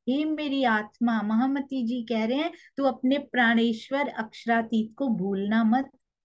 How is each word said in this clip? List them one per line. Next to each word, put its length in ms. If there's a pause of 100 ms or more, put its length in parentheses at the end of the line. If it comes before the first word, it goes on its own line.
हे 160
मेरी 400
आत्मा, 580
महामती 640
जी 160
कह 220
रहे 140
हैं, 140 (240)
तू 80
अपने 340
प्राणेश्वर 920
अक्षरातीत 880
को 100
भूलना 560
मत, 260 (340)